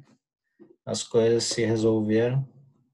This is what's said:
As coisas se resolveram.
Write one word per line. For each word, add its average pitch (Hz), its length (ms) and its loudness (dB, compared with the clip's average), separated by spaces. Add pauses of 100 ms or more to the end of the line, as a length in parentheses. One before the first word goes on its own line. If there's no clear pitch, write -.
(840)
As 110 180 -8
coisas 113 400 2
se - 220 -2
resolveram. 110 840 0 (460)